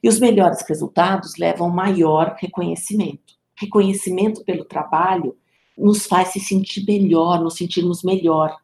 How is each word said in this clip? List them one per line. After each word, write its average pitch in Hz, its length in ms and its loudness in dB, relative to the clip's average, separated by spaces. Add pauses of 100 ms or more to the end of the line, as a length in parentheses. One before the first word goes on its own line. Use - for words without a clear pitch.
E 233 60 2
os 220 120 4
melhores 202 480 4
resultados 180 680 -2
levam 170 300 -2
a 175 60 -2
maior 170 640 2
reconhecimento. 175 960 -6 (220)
Reconhecimento 196 880 -2
pelo 175 220 -6
trabalho 156 720 -2 (400)
nos 208 300 2
faz 185 240 2
se 196 100 -8
sentir 196 460 -4
melhor, 175 560 2
nos 165 140 -4
sentirmos 175 480 -2
melhor 165 600 0